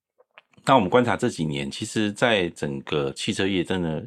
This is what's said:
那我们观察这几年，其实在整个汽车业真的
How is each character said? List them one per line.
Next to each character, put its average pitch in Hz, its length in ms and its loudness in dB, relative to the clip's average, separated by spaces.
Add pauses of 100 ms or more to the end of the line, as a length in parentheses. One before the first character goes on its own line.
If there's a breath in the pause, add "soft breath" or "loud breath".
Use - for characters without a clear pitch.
(640)
那 135 120 6
我 127 40 6
们 92 80 0
观 123 160 6
察 101 100 2
这 123 140 0
几 95 160 -4
年， 139 260 -4
其 - 140 -8
实 107 260 -2
在 104 400 2
整 69 320 -6
个 69 300 -2
汽 - 220 -4
车 95 120 0
业 95 160 0
真 92 200 -2
的 80 240 -2